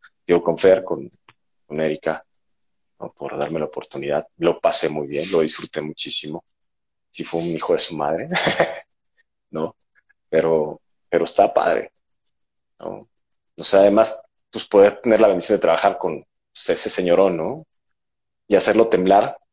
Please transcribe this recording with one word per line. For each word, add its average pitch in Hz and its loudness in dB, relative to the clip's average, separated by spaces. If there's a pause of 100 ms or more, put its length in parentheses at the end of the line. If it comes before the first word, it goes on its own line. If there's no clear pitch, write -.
(260)
digo, 87 2
con 82 -2
Fer, 92 4
con, 71 -8 (560)
con 76 -8
Erika, 78 -4 (760)
¿no? - -14
Por - -12
darme 73 -6
la 78 -4
oportunidad. - -8 (100)
Lo 82 -2
pasé 82 0
muy 76 -8
bien, 73 -6
lo 85 2
disfruté - -4
muchísimo. 76 -4 (680)
Sí - -12
fue 82 -4
un 85 -4
hijo 80 -2
de 80 0
su 90 -4
madre, 78 -4
<laughs> - -6
¿no? 80 -8 (540)
Pero, 80 0 (300)
pero 82 0
está - 2
padre, - -2 (880)
¿no? 50 -12 (580)
O 87 -10
sea, 98 4
además, 101 4 (320)
pues, 110 -10
poder 104 6
tener 110 2
la 110 6
bendición 95 0
de - -2
trabajar 85 2
con, 85 -4 (340)
pues, - -16
ese 90 -2
señorón, 92 2
¿no? 87 -6 (920)
Y 98 0
hacerlo 110 4
temblar 98 4 (160)